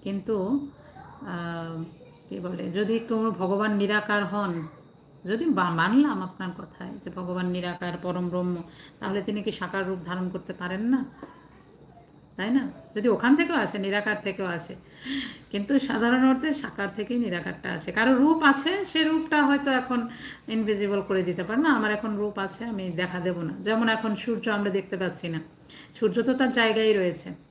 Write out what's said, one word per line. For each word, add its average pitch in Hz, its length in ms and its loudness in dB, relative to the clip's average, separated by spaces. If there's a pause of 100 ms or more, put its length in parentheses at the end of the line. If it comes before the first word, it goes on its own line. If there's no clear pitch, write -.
কিন্তু, 208 640 -2 (540)
আহ, 170 600 -6 (460)
কি 190 100 -8
বলে, 180 320 -6
যদি 214 280 0
কোনো 220 320 0
ভগবান 196 440 0
নিরাকার 208 500 2
হন, 175 420 -4 (580)
যদি 226 200 -2
বা-, 185 260 2
মানলাম 202 500 4
আপনার 185 360 -8
কথায় 185 340 -14 (120)
যে 180 120 -10
ভগবান 180 300 -4
নিরাকার 180 560 -4
পরম 180 280 -2
ব্রহ্ম, 180 260 0 (440)
তাহলে 202 220 -2
তিনি 208 220 -4
কি 214 80 -2
সাকার 190 360 -4
রূপ 185 180 -4
ধারণ 180 240 -4
করতে 185 240 -10
পারেন 180 280 -6
না? 247 240 2 (1300)
তাই 202 160 -2
না? 254 200 2 (240)
যদি 214 140 2
ওখান 240 260 6
থেকেও 339 200 2
আসে, 208 220 0
নিরাকার 208 460 0
থেকেও 190 220 -2
আসে, 170 300 -6 (760)
কিন্তু 202 280 2
সাধারণ 254 500 4
অর্থে 262 240 2
সাকার 208 420 -6
থেকেই 226 240 -2
নিরাকারটা 175 540 -4
আসে। 160 180 -6
কারো 233 240 6
রূপ 311 280 6
আছে, 330 420 4
সে 320 180 2
রূপটা 311 420 2
হয়তো 285 260 4
এখন 247 380 0 (380)
ইনভিজিবল 208 540 0
করে 190 220 2
দিতে 175 200 -2
পারে 220 180 0
না, 320 80 4
"আমার 214 220 4
এখন 208 260 -2
রূপ 202 220 -2
আছে, 190 260 -6
আমি 196 240 -4
দেখা 180 300 -2
দেব 170 220 -2
না।" 156 200 -4
যেমন 226 280 2
এখন 220 260 0
সূর্য 226 340 -4
আমরা 202 200 0
দেখতে 190 280 -2
পাচ্ছি 175 320 -4
না, 165 100 -4 (600)
সূর্য 220 220 2
তো 254 120 4
তার 262 180 2
জায়গায় 220 420 4
রয়েছে 180 400 0 (180)